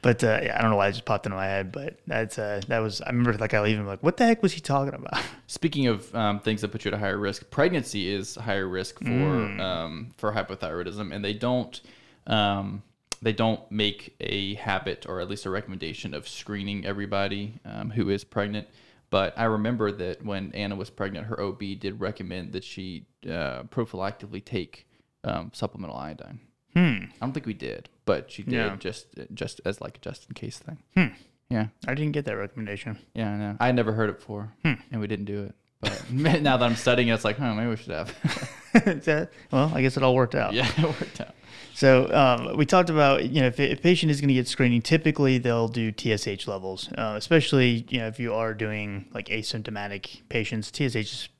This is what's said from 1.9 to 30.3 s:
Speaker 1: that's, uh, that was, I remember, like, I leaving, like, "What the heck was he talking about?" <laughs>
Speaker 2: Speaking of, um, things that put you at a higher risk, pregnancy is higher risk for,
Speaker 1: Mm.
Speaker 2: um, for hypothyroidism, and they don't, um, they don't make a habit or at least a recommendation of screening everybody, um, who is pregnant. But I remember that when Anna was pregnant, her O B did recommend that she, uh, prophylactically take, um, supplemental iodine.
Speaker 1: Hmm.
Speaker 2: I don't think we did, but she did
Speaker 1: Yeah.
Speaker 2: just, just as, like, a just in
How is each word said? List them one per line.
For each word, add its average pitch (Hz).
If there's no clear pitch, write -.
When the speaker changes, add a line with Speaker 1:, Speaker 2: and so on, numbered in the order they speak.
Speaker 1:
that's, 113
uh, 104
that 113
was, 110
I -
remember, 120
like, 107
I 107
leaving, 107
like, 98
"What 165
the 247
heck 226
was 185
he 160
talking 139
about?" -
<laughs> -
Speaker 2:
Speaking 139
of, 104
um, 104
things 107
that 104
put -
you 98
at 104
a 104
higher 101
risk, 101
pregnancy 139
is 98
higher 98
risk 90
for, -
Speaker 1:
Mm. 117
Speaker 2:
um, 85
for 107
hypothyroidism, 92
and 104
they 101
don't, 123
um, 101
they 113
don't 113
make 104
a 98
habit 98
or 92
at 92
least 101
a 95
recommendation 92
of 71
screening 101
everybody, 101
um, 107
who 104
is 98
pregnant. 104
But 95
I 117
remember 110
that 90
when 98
Anna 101
was 95
pregnant, 98
her -
O 98
B 98
did 98
recommend 92
that 92
she, 92
uh, 69
prophylactically 101
take, -
um, 87
supplemental 87
iodine. -
Speaker 1:
Hmm. 139
Speaker 2:
I 117
don't 135
think 143
we 110
did, 57
but 90
she -
did 123
Speaker 1:
Yeah. 107
Speaker 2:
just, -
just -
as, 101
like, -
a -
just -
in -